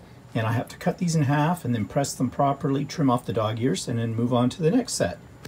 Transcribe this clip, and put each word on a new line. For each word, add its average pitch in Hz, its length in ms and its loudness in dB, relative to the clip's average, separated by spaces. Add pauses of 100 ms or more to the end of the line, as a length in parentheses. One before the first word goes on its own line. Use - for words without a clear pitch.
(340)
And 110 120 0
I 110 60 0
have 113 160 -2
to - 80 -16
cut - 220 -2
these 165 180 0
in 156 80 4
half 147 400 2
and 123 100 0
then 110 120 -2
press 139 280 -2
them 127 160 -2
properly, 139 540 0
trim 147 260 0
off 123 160 0
the 104 80 -4
dog 110 260 -2
ears, 156 280 0
and 120 100 -2
then 113 160 -2
move 120 180 0
on 123 180 4
to - 120 -8
the 156 80 4
next 240 240 0
set. - 240 -2 (300)